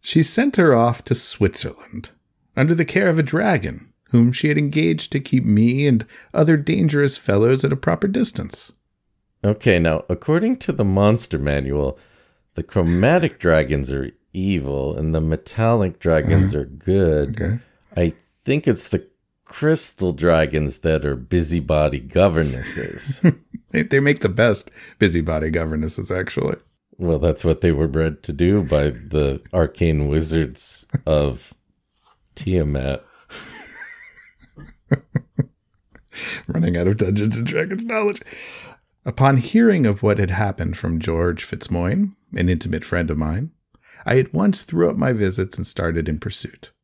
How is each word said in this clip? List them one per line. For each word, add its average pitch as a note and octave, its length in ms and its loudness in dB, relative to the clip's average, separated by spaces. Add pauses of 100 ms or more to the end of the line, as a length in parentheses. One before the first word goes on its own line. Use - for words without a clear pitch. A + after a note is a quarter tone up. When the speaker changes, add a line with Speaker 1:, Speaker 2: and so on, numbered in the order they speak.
Speaker 1:
She - 220 2
sent C4+ 340 0
her D#3+ 180 6
off A#2+ 300 2
to B2+ 100 -2
Switzerland, - 960 -4 (460)
under D#3 180 2
the E3 100 0
care F#3+ 240 0
of D#3+ 100 2
a D#3+ 40 2
dragon, D#3 680 -2 (180)
whom A#2+ 220 6
she D3+ 160 -2
had D3 80 2
engaged D3+ 560 0
to C#3 80 0
keep C3 240 0
me A#2 420 4
and A#2 200 2 (260)
other D#3 240 4
dangerous D3 640 0
fellows A#2 460 2
at C#3+ 80 2
a C#3 40 0
proper E3 320 0
distance. - 640 -4 (720)
Speaker 2:
Okay, G#2 340 2
now, E2 300 2
according F3+ 500 0
to - 140 -6
the C3+ 120 0
monster G2+ 540 2
manual, C#2 600 -2 (560)
the E2+ 80 -6
chromatic G2+ 760 2
<laughs> - 0 -
dragons D2 520 2
are C2+ 200 -4 (220)
evil C#2+ 640 -2
and D#2+ 180 -2
the D#2+ 60 2
metallic G2 760 0
dragons F#2 560 2
Speaker 1:
Uh-huh. C#2+ 80 -2
Speaker 2:
are C2 40 -6
good. F#2 720 0
Speaker 1:
Okay. G#2 180 -2 (380)
Speaker 2:
I E2+ 180 0 (300)
think D3 220 0
it's - 220 0
the - 180 -4 (380)
crystal D3+ 680 -2
dragons D2+ 680 2
that D#2 260 0
are C#2+ 120 -2
busybody D2+ 840 0
governesses. D2 1300 -2
Speaker 1:
<laughs> - 40 -10 (380)
They, - 120 -4
they C#3 180 0
make D3 200 0
the - 100 -2
best - 400 -2 (280)
busybody D#2+ 520 0
governesses, D#2+ 600 -4
actually. - 460 -4 (400)
Speaker 2:
Well, E2 220 0
that's D#2 260 0
what D#2+ 160 2
they F2 100 4
were D#2 160 2
bred D#2 360 -2
to F2 100 -8
do F2+ 300 2
by D2 260 2
the C#2 540 -2 (100)
arcane D#2 560 0
wizards D#2 800 -4 (180)
of D2 480 0 (840)
Tiamat. C#2+ 680 -2 (1800)
Speaker 1:
<laughs> - 80 0 (1500)
Running E2+ 320 0
out F2 100 2
of G#2 80 2
Dungeons G#2 400 0
and A#2 100 -4
Dragons F#3+ 380 -4
knowledge. A3 380 -4 (840)
Upon C3+ 320 2
hearing G3 480 4
of G2+ 180 2
what G#2 160 4
had F#2+ 120 0
happened F2+ 480 -4
from E2 200 -2
George E2 460 -2
Fitzmoyne, G2+ 680 -2 (200)
an F2 140 0
intimate - 380 -2
friend E2+ 240 -2
of D#2 80 -2
mine, E2 320 -4 (560)
I B2 120 2
at - 140 0
once F#3+ 300 0
threw - 260 0
up E2 80 -2
my B2+ 160 0
visits G2+ 460 -2
and F2 80 -8
started E2 420 -4
in D#2 120 -4
pursuit. - 520 -12 (120)